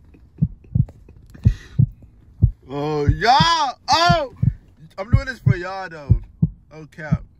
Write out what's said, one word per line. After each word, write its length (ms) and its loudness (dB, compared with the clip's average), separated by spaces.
Oh, 380 -4
y'all! 720 2
Oh! 460 2
I'm 120 -10
doing 160 2
this 120 -10
for 180 0
y'all, 320 -10
though. 320 -2
Oh, 140 -20
cap. 380 -8